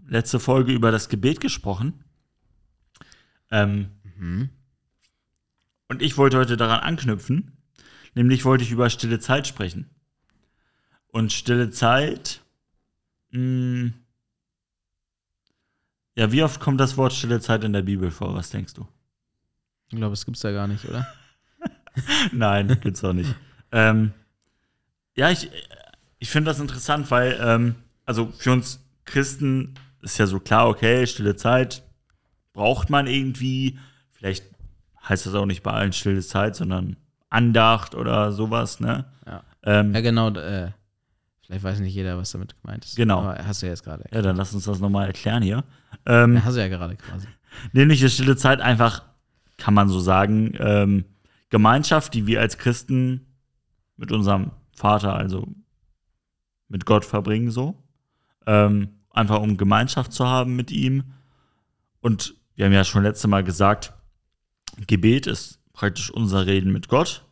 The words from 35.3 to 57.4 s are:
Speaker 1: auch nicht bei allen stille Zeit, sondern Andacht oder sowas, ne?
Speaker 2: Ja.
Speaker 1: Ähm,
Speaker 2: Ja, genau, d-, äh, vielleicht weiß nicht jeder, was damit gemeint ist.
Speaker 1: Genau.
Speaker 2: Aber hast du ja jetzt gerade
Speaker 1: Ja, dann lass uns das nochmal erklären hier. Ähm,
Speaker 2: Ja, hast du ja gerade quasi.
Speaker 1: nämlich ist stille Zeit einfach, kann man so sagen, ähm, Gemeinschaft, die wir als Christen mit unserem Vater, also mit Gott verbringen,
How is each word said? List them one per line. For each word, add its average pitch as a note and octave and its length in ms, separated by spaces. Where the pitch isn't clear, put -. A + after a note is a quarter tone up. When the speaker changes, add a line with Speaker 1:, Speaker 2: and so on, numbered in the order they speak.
Speaker 1:
auch G2+ 120
nicht F#2 160
bei G#2 100
allen G2+ 200
stille G2 300
Zeit, G2+ 340
sondern F#2 400
Andacht A2+ 640
oder A2+ 380
sowas, A2 480
ne? A#2 240
Speaker 2:
Ja. - 160
Speaker 1:
Ähm, G#2 320
Speaker 2:
Ja, A2+ 60
genau, A2+ 300
d-, F#2+ 100
äh, F#2 300
vielleicht F#2+ 220
weiß G2 160
nicht F#2+ 140
jeder, F#2 240
was F#2+ 120
damit F#2+ 320
gemeint G#2+ 220
ist. - 120
Speaker 1:
Genau. G#2+ 240
Speaker 2:
Aber F#2 260
hast G2+ 160
du F#2+ 40
ja F2+ 60
jetzt E2 120
gerade D#2+ 280
Speaker 1:
Ja, A2 100
dann F#2 140
lass F#2+ 180
uns G2 100
das G2 160
nochmal G2 260
erklären G#2+ 360
hier. G#2+ 220
Ähm, A#2+ 300
Speaker 2:
Ja, A#2 80
hast B2 120
du A#2+ 40
ja F#2+ 80
gerade F2 280
quasi. F#2 300
Speaker 1:
nämlich C#3 300
ist C3 120
stille C3 220
Zeit C3+ 240
einfach, A#2 420
kann G#2 160
man G2+ 140
so F#2 120
sagen, G2+ 580
ähm, G2+ 460
Gemeinschaft, B2+ 640
die A2 120
wir A2 140
als A2+ 180
Christen B2+ 680
mit G2+ 160
unserem G2+ 380
Vater, G2+ 420
also F#2+ 320
mit F#2+ 180
Gott G#2 180
verbringen, A2 460